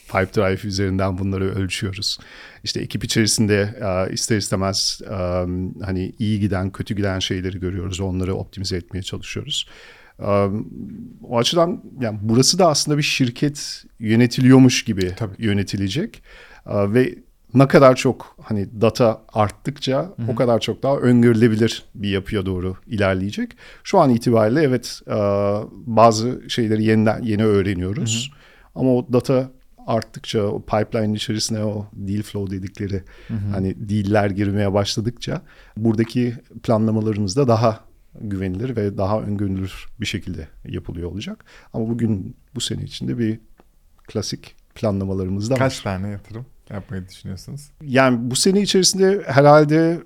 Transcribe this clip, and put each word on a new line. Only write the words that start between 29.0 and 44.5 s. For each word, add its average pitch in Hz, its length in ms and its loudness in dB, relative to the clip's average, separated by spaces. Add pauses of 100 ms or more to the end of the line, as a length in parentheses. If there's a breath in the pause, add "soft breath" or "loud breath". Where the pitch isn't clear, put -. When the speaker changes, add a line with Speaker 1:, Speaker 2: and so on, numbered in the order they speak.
Speaker 1:
data 127 380 2 (360)
arttıkça - 560 -4
o 101 200 -4
pipeline'in 107 520 -2
içerisine 107 500 -4
o 104 280 -4
deal 101 300 -4
flow 98 340 -6
dedikleri 98 460 -6 (260 loud breath)
Speaker 2:
Hı 117 60 -8
hı. 101 180 -6
Speaker 1:
hani 95 360 -4
deal'ler 104 420 2
girmeye 101 420 0
başladıkça 104 720 -4 (340 soft breath)
buradaki 113 580 0 (280)
planlamalarımız 107 760 0
da 139 120 2
daha 113 320 4 (400)
güvenilir 101 560 -4
ve 104 220 -2
daha 104 220 0
öngörülür 98 640 -4 (140)
bir 98 60 -4
şekilde 87 420 -8 (160)
yapılıyor 87 460 -10
olacak. 120 340 -12 (280 soft breath)
Ama 113 160 -4
bugün 113 480 -2 (180)
bu 123 60 -8
sene 98 220 -6
içinde 127 360 -8
bir 110 220 -2 (640)
klasik - 520 -8 (180)